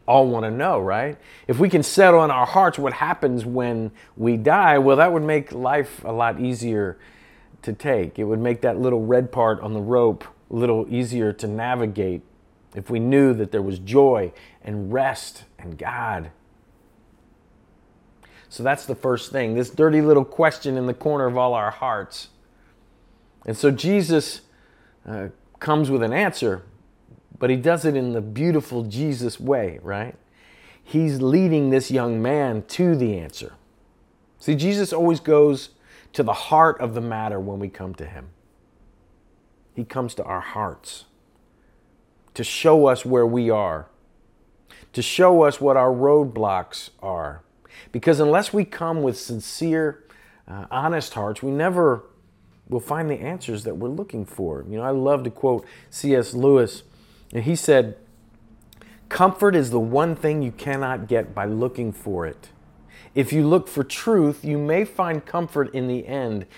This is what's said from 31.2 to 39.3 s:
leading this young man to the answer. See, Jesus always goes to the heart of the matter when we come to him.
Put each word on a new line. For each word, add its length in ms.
leading 500
this 180
young 320
man 460
to 280
the 220
answer. 360
See, 160
Jesus 400
always 260
goes 500
to 80
the 120
heart 460
of 140
the 80
matter 380
when 180
we 100
come 280
to 100
him. 240